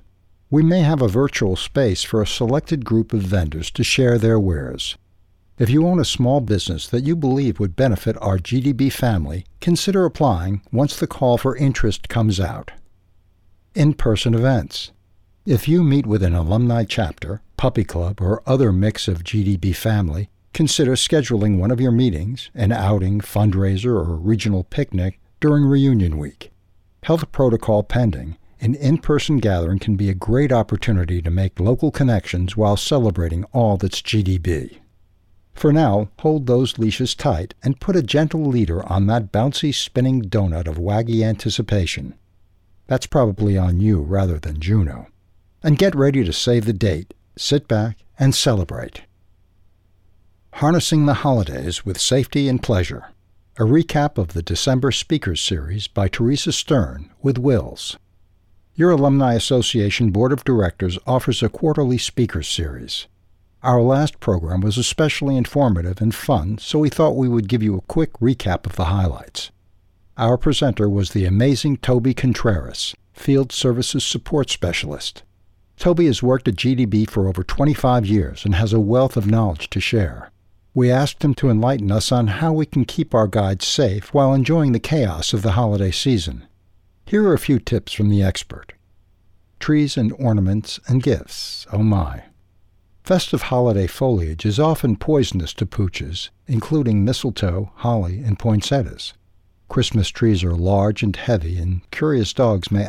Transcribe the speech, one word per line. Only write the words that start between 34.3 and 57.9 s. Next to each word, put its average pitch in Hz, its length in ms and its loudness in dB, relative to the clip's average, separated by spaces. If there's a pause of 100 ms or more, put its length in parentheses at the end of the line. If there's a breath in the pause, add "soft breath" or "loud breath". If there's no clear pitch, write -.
B. 80 420 -4 (720)
For 147 200 2
now, 107 360 2 (100)
hold 156 260 0
those 123 320 0
leashes 113 380 -2
tight 101 380 -2 (100)
and 135 180 -2
put 196 140 0
a 170 80 2
gentle 156 420 0
leader 107 400 0
on 98 220 2
that 113 240 0
bouncy, 139 420 0
spinning 131 500 0
donut 92 440 0
of 78 100 -6
waggy 110 460 0
anticipation. 107 880 -2 (760)
That's 131 200 -2
probably 104 500 2
on 90 240 2
you 104 200 4
rather 87 380 0
than 76 200 -8
Juno. 78 480 0 (540)
And 147 160 2
get 190 180 2
ready 135 280 2
to 85 80 -2
save 120 320 0
the 110 80 -2
date, 92 420 -2 (220)
sit - 320 -2
back, 110 300 -2 (200)
and 135 160 4
celebrate. 90 680 -2 (1500)
Harnessing 156 520 2
the 143 80 2
Holidays 87 720 -2
with 95 160 -6
Safety 139 480 0
and 127 120 0
Pleasure, - 520 -2 (440)
a 113 60 0
recap 147 540 2
of 90 120 -2
the 85 120 -6
December 127 500 0
Speakers 98 480 -4
Series 90 480 -4
by 98 220 -2
Teresa 139 420 -2
Stern - 600 -2 (100)
with 135 160 0
Wills. - 600 -2 (800)